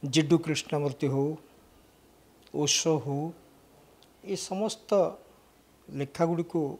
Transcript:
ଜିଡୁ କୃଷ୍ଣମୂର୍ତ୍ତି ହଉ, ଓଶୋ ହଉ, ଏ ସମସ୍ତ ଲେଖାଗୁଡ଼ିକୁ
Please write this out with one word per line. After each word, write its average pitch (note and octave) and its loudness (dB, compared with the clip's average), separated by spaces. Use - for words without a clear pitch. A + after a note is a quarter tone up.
ଜିଡୁ D3 4
କୃଷ୍ଣମୂର୍ତ୍ତି D3 -2
ହଉ, C3+ 0
ଓଶୋ D3 2
ହଉ, C#3 -4
ଏ F#3+ -6
ସମସ୍ତ - -4
ଲେଖାଗୁଡ଼ିକୁ E3 0